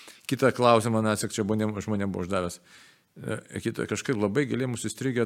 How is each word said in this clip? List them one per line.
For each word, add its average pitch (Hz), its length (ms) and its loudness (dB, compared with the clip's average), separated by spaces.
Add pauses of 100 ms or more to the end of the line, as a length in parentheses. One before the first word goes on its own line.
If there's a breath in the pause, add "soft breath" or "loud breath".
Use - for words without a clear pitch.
(280 loud breath)
Kitą 127 240 4
klausimą, 117 540 4
na, 107 100 2
čia 101 140 -4
žmonėm, 107 500 0
žmonėm 101 320 -2
buvo 92 140 -4
uždavęs. 90 340 -2 (560 loud breath)
E, - 480 -8
kita, 117 240 -2
kažkaip 107 320 -2
labai 107 300 2
giliai 120 180 -2
mūsų 117 220 -4
įstrigę 123 360 -2